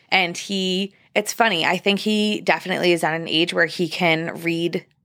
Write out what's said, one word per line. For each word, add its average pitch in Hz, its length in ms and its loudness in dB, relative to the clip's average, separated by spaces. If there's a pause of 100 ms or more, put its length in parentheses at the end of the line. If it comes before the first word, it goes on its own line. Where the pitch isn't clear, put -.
And 180 280 0
he, 190 560 -2 (220)
it's 208 180 -2
funny. 190 320 0
I 170 120 0
think 202 220 0
he 214 420 0
definitely 175 500 0
is 170 120 2
at 156 100 0
an 165 140 -6
age 165 260 0
where 175 120 2
he 160 220 -2
can 165 540 0
read 170 440 -2 (200)